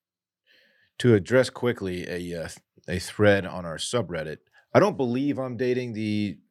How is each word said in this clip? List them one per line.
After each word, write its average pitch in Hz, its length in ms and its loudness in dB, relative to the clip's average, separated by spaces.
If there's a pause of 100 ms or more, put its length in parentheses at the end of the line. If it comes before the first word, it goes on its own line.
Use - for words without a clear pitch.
(1000)
To 120 140 6
address 110 360 4
quickly 98 580 -4
a, 87 360 -8
uh, 82 40 -10
th-, - 100 -14 (300)
a 90 120 -2
thread 101 460 4
on 87 200 -10
our 80 120 -8
subreddit, 80 600 -4 (360)
I 127 60 8
don't 185 180 2
believe 135 400 -2
I'm 127 180 -8
dating 123 380 -2
the, 104 440 -2 (140)